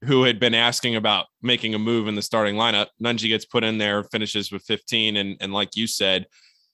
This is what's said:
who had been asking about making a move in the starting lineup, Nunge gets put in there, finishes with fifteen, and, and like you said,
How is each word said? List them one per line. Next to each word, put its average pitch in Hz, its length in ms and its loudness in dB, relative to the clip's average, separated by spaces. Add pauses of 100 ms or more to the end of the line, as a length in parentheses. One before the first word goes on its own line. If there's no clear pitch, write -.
who 131 180 6
had 117 160 4
been 120 140 4
asking 117 420 2
about 104 300 0 (160)
making 113 340 0
a 107 40 0
move 113 280 0
in 107 80 -2
the 101 60 -4
starting 104 340 0
lineup, 107 320 2 (140)
Nunge 113 260 -2
gets 110 180 0
put 120 180 0
in 110 140 0
there, 104 280 0
finishes 107 460 -4
with 98 120 -10
fifteen, 110 540 -2
and, 98 220 -4
and 98 140 -8
like 101 220 -4
you 113 120 -2
said, 95 400 0 (460)